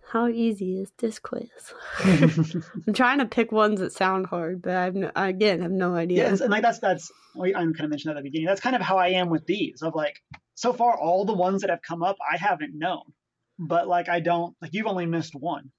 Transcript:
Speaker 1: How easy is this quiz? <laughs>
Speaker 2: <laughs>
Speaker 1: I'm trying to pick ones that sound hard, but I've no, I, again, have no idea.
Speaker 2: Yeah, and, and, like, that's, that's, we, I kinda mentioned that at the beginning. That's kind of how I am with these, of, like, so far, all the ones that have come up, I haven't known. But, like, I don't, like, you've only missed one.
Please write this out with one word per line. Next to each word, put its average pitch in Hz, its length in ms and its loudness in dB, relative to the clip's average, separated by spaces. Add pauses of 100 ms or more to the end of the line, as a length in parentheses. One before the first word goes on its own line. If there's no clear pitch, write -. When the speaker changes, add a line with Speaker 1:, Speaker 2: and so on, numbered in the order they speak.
(120)
Speaker 1:
How 233 160 0
easy 208 520 0
is 190 200 -8
this 226 180 -4
quiz? - 320 -10 (240)
<laughs> - 160 -16
Speaker 2:
<laughs> - 160 -6
Speaker 1:
I'm 165 880 2
trying 254 240 4
to 269 80 2
pick 226 260 0
ones 214 280 4
that - 140 -4
sound 190 340 0
hard, 175 340 -6
but 180 140 -2
I've 185 200 0
no, 190 200 -2
I, 190 140 0
again, 185 320 2
have 175 100 -2
no 180 240 2
idea. 175 300 2
Speaker 2:
Yeah, - 40 2
and, 190 120 2
and, 240 100 2
like, 220 100 2
that's, 226 160 2
that's, 185 340 -2 (240)
we, 185 200 0
I - 60 -2
kinda 156 260 0
mentioned 151 260 -4
that 147 40 -6
at 139 60 -10
the 139 60 -10
beginning. 156 160 -2
That's 196 160 0
kind 254 140 0
of 208 80 0
how 190 160 2
I 180 100 4
am 180 200 2
with 160 180 0
these, 180 340 -2
of, 156 140 -4
like, 151 240 -4 (340)
so 240 180 -2
far, 240 280 2
all 185 260 2
the 220 80 0
ones 185 280 2
that 190 100 0
have 170 100 -2
come 170 220 -6
up, 196 140 0 (140)
I 170 60 -2
haven't 160 400 -2
known. 165 240 -4 (560)
But, 170 300 -2
like, 175 200 0
I 175 120 0
don't, 170 420 -2
like, 156 120 -12
you've 214 120 -4
only 185 220 -2
missed 165 260 -4
one. 139 460 -8